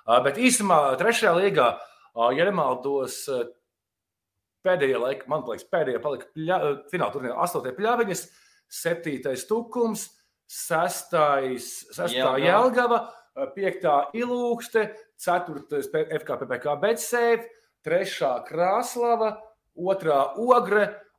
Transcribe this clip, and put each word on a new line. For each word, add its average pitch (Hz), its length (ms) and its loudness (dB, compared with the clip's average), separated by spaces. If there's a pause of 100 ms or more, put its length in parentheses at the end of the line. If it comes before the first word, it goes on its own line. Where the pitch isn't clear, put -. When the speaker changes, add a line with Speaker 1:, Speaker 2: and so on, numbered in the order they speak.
Speaker 1:
Ā, 117 120 6
bet 139 240 0
īsumā 208 380 4 (160)
trešajā 202 420 2
līgā, 165 300 4 (400)
ā, 117 240 2
ja 160 180 2
nemaldos, 135 760 -2
ā, 127 180 -2 (1200)
pēdējie 143 340 2
laik-, 131 300 -4
man 143 180 -2
liekas, - 240 -10
pēdējie 139 320 0
palika 143 240 -6
pļa-, 160 320 -2
ā, 147 160 0 (120)
fināla 151 280 -4
turnīrā 123 240 -6
astotie 139 320 -2
Pļaviņas, 214 560 -2 (460)
septītais 143 760 -4
Tukums, 226 640 -2 (420)
sestais, 143 1200 0 (140)
sestā 123 240 -6
Speaker 2:
Jelgava. 131 320 2
Speaker 1:
Jelgava, 240 580 4 (300)
ā, - 180 -6
piektā 175 520 0 (120)
Ilūkste, 233 800 -2 (260)
ceturtais 160 760 -4
P-, 156 160 0
F 151 180 -6
K 131 140 -4
P 135 80 -8
P 123 120 -4
K 147 180 -2
Betsafe, 233 720 0 (380)
trešā 165 560 0
Krāslava, 220 880 0 (460)
otrā 170 420 2 (140)
Ogre 214 500 4 (340)